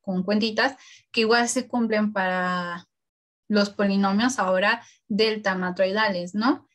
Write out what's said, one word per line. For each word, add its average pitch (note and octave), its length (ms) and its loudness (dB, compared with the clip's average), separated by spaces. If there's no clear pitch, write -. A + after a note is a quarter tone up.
con F#3 220 -4
cuentitas, G#3+ 520 0
que - 100 0
igual A#3 280 4
se B3 180 -2
cumplen A3 460 0
para F3+ 720 -2
los G3+ 220 2
polinomios G3 720 0
ahora F#3+ 440 0
delta G#3+ 480 0
matroidales, F#3 800 -2
¿no? A3+ 400 -2